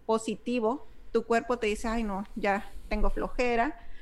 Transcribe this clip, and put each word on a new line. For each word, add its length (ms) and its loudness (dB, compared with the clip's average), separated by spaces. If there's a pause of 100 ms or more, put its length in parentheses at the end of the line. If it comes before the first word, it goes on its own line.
positivo, 800 0 (260)
tu 120 2
cuerpo 340 2
te 100 0
dice, 200 -2
"Ay, 160 0
no, 200 -2 (120)
ya 340 0 (180)
tengo 220 4
flojera, 680 2 (240)